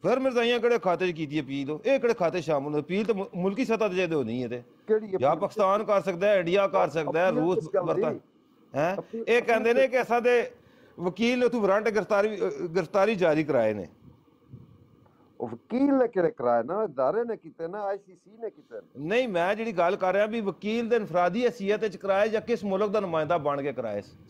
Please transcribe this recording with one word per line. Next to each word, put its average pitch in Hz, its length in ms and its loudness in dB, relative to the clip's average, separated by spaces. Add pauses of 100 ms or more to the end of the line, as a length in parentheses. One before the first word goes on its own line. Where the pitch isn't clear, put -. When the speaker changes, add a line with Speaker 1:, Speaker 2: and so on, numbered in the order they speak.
Speaker 1:
ਫਿਰ 220 160 2
ਮਿਰਜ਼ਾਈਆਂ 240 420 0
ਕਿਹੜੇ 233 180 2
ਖਾਤੇ 180 340 0
'ਚ 156 40 -6
ਕੀਤੀ 151 240 -4
ਅਪੀਲ? 139 300 -6
ਉਹ, 151 160 -6
ਇਹ 269 140 4
ਕਿਹੜੇ 233 140 2
ਖਾਤੇ 175 260 0
ਸ਼ਾਮਲ 147 320 -2
ਹੋਏ? 151 80 0
ਅਪੀਲ 185 240 -2
ਤਾਂ 220 100 0
ਮੁ-, 190 220 -6
ਮੁਲਕੀ 196 280 -2
ਸਤਹ 226 100 0
'ਤੇ 185 320 0
ਜੇ 165 80 -2
ਹੋਣੀ 123 280 -2
ਹੈ 120 60 -6
ਤੇ। 120 140 -8 (240)
Speaker 2:
ਕਿਹੜੀ 214 220 0
Speaker 1:
ਜਾਂ 151 220 2
Speaker 2:
ਅਪੀਲ? 160 100 0
Speaker 1:
ਪਾਕਿਸਤਾਨ 202 440 2
ਕਰ 196 160 2
ਸਕਦਾ 180 280 0
ਹੈ, 208 80 6
ਇੰਡੀਆ 190 320 2
ਕਰ 185 200 2
ਸਕਦਾ 156 320 -2
ਹੈ, 185 80 4
Speaker 2:
ਅਪੀਲ 151 120 0
Speaker 1:
ਰੂਸ, 180 180 2
Speaker 2:
ਕਿਸ 156 160 -6
ਗੱਲ 175 200 0
ਦੀ? 185 80 0
Speaker 1:
ਬਰਤਾਨ-, - 160 -2 (560)
ਹੈਂ? 165 220 0
Speaker 2:
ਅਪੀਲ, - 240 -10
Speaker 1:
ਇਹ 226 40 -8
Speaker 2:
ਅਪੀਲ 233 160 4
Speaker 1:
ਕਹਿੰਦੇ 226 340 2
ਨੇ 262 60 4
Speaker 2:
ਕਿਸ 269 100 4
Speaker 1:
ਕਿ 247 120 2
ਅਸਾਂ 233 180 0
ਦੇ 240 300 2 (500)
ਵਕੀਲ 202 380 0
ਨੇ 247 80 2
ਉੱਥੋਂ 233 140 0
ਵਾਰੰਟ 202 280 2
ਗ੍ਰਿਫਤਾਰੀ, 208 480 0
ਅ, 180 140 -2 (260)
ਗ੍ਰਿਫਤਾਰੀ 196 380 2
ਜਾਰੀ 160 300 2
ਕਰਾਏ 117 300 2
ਨੇ। 92 140 -8 (1500)
Speaker 2:
ਉਹ 120 80 -8
ਵਕੀਲ 254 460 0
ਨੇ 254 140 4
ਕਿਹੜੇ 175 220 0
ਕਰਾਏ 120 320 0
ਨਾ, 185 220 -2
ਇਦਾਰੇ 156 400 -2
ਨੇ 226 120 -6
ਕੀਤੇ 165 320 -12
ਨਾ, 202 140 -10
ਆਈ 202 160 -4
ਸੀ 190 160 -20
ਸੀ 170 240 -20
ਨੇ 220 120 -10
ਕੀਤੇ 131 260 -20
ਨੇ। 123 320 -10
Speaker 1:
ਨਹੀਂ, 240 200 0
ਮੈਂ 180 260 0
ਜਿਹੜੀ 226 180 -6
ਗੱਲ 180 240 0
ਕਰ 185 160 0
ਰਿਹਾ 202 140 2
ਵੀ 226 140 -4
ਵਕੀਲ 214 480 -4
ਦੇ 233 80 2
ਇਨਫਰਾਦੀ 180 480 0
ਹੈਸੀਅਤ 202 360 -2
ਵਿੱਚ 202 160 -4
ਕਰਾਏ 196 320 2
ਜਾਂ 214 120 0
ਕਿਸ 214 240 -4
ਮੁਲਕ 196 260 0
ਦਾ 208 100 0
ਨੁਮਾਇੰਦਾ 165 380 0
ਬਣ 143 240 -2
ਕੇ 143 100 -2
ਕਰਾਏ। 110 300 -6 (280)